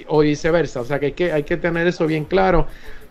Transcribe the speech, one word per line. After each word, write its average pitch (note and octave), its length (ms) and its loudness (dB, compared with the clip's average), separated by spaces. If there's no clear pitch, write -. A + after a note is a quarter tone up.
o D#3 140 4
viceversa. D3+ 600 0
O A#2 40 -6
sea C#3 140 -2
que C#3+ 80 -2
hay C3+ 40 -4
que, F3 220 -2
hay D3 100 0
que E3 140 -2
tener E3+ 280 0
eso F3 220 0
bien D#3 180 -2
claro, F3+ 400 4